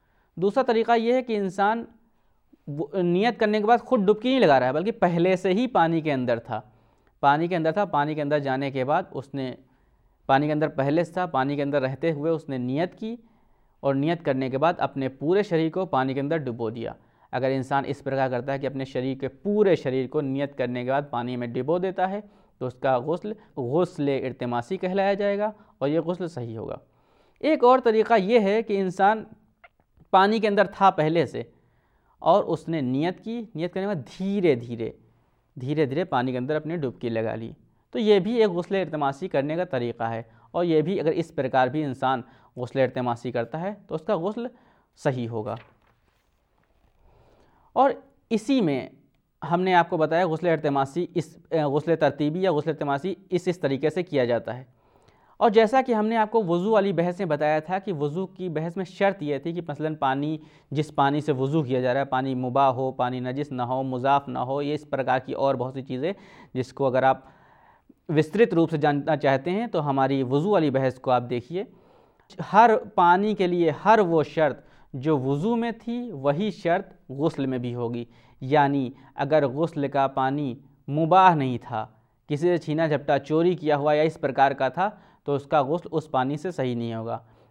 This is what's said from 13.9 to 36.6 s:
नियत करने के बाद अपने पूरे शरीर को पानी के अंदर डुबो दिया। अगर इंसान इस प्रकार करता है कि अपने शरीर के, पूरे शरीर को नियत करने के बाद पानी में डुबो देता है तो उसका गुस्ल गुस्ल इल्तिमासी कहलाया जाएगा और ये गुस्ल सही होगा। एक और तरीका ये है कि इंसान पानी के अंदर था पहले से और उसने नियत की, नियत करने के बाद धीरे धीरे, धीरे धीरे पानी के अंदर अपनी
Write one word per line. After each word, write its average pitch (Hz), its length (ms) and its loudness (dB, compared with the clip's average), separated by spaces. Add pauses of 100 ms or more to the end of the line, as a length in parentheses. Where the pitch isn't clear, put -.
नियत 165 260 0
करने 131 280 -2
के 131 80 -2
बाद 170 200 0
अपने 135 300 -4
पूरे 170 360 0
शरीर 160 260 0
को 185 160 -4
पानी 131 280 -2
के 135 60 -4
अंदर 147 180 -2
डुबो 120 340 -6
दिया। 113 240 -10 (380)
अगर 131 180 -2
इंसान 135 340 -2
इस 131 160 -6
प्रकार 135 280 -2
करता 127 240 -4
है 135 60 -4
कि 135 80 -4
अपने 135 180 -6
शरीर 131 320 -4
के, 135 100 -6
पूरे 196 480 2
शरीर 131 320 -2
को 151 140 -4
नियत 139 340 -4
करने 123 280 -4
के 127 60 -4
बाद 143 220 -2
पानी 123 240 -6
में 120 180 -6
डुबो 139 260 -2
देता 185 280 -2
है 202 160 -6 (360)
तो 127 80 -6
उसका 131 320 0
गुस्ल 175 360 -6 (240)
गुस्ल 143 500 0
इल्तिमासी 123 680 -4
कहलाया 190 360 0
जाएगा 202 400 -2 (280)
और 139 80 0
ये 160 120 0
गुस्ल 175 260 -4
सही 117 280 -10
होगा। - 240 -10 (640)
एक 294 220 2
और 254 160 8
तरीका 220 360 4
ये 214 240 4
है 208 240 2
कि 214 120 -4
इंसान 196 500 2 (880)
पानी 202 260 6
के 214 80 2
अंदर 202 200 4
था 196 220 4
पहले 160 380 2
से 117 240 -10 (720)
और 180 220 4
उसने 165 380 -4
नियत 139 380 -2
की, 226 360 -10
नियत 175 180 -6
करने 190 100 -4
के 196 40 -4
बाद 170 180 -6 (120)
धीरे 185 380 2
धीरे, 117 420 -8 (600)
धीरे 147 260 0
धीरे 135 180 -2
पानी 131 280 -2
के 127 60 -4
अंदर 131 180 -4
अपनी 156 220 -6